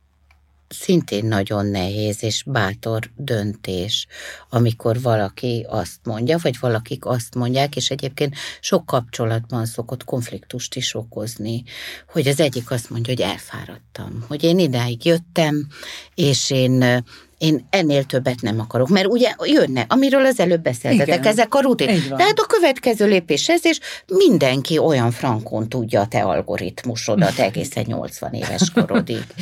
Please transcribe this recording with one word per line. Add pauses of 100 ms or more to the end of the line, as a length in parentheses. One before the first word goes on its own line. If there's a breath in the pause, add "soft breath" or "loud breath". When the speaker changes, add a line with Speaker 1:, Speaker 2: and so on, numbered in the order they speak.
(680)
Speaker 1:
szintén
nagyon
nehéz
és
bátor
döntés, (420 loud breath)
amikor
valaki
azt
mondja,
vagy
valakik
azt
mondják,
és
egyébként (260 loud breath)
sok
kapcsolatban
szokott
konfliktust
is
okozni, (480 loud breath)
hogy
az
egyik
azt
mondja,
hogy
elfáradtam,
hogy
én
idáig
jöttem, (480 loud breath)
és
én,
ö, (400 loud breath)
én
ennél
többet
nem
akarok.
Mert
ugye (100)
jönne,
amiről
az
előbb
beszéltetek, (120)
Speaker 2:
Igen.
Speaker 1:
ezek
a
rutin.
Speaker 2:
Így
van.
Speaker 1:
Tehát
a
következő
lépés
ez,
és (280 loud breath)
mindenki
olyan
frankón
tudja
a
te
algoritmusodat
egészen
nyolcvan
éves
korodig. (160)